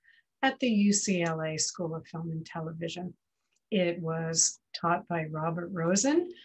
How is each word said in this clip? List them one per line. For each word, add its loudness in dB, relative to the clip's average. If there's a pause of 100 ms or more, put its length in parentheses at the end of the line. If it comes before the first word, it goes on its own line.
(420)
at 0
the 2
U 6
C 2
L 0
A -4
School -4
of -10
Film -6
and -6
Television. -8 (580)
It 2
was 0 (180)
taught 0
by -2
Robert -4
Rosen, 2 (140)